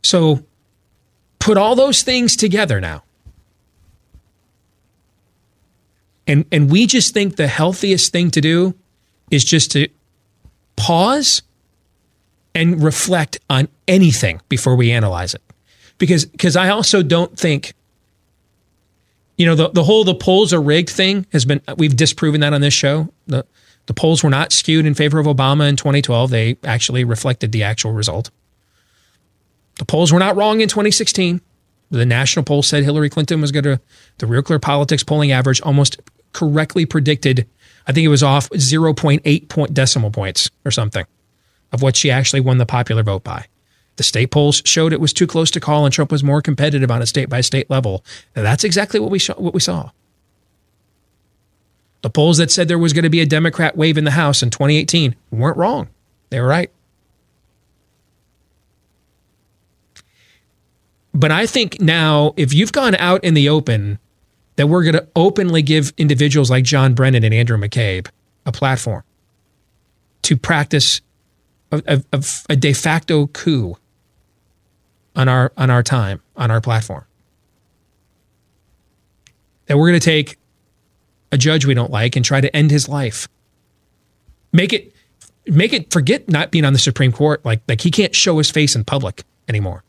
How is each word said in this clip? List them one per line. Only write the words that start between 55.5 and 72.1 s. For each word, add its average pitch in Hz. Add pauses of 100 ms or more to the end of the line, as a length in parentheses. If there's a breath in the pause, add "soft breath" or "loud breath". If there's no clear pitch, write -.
wrong. 226 (420)
They 131
were 127
right. 160 (4000 soft breath)
But 151
I 185
think 226
now, 156
if 139
you've 208
gone 254
out 180
in 170
the 143
open, 110 (580)
that 143
we're 175
gonna 160
openly 175
give 151
individuals 143
like 127
John 135
Brennan 127
and 110
Andrew 117
McCabe 101 (380)
a 127
platform 123 (1200)
to -
practice - (680)
a, 151
a, 139 (120)